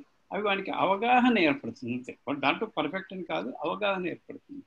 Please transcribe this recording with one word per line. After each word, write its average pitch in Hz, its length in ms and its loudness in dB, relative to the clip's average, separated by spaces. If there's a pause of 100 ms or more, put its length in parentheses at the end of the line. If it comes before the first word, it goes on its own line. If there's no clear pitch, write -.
(300)
అవి 202 140 -2
వానికి 196 280 0
అవగాహన 233 680 4
ఏర్పడుతుంది 139 540 0
అంతే. 123 260 -8
వాడు 143 200 -4
దాంట్లో 156 280 0
పర్ఫెక్ట్ 170 460 -6
అని 185 100 -10
కాదు, 160 260 -4 (100)
అవగాహన 190 480 -2
ఏర్పడుతుంది. - 600 -12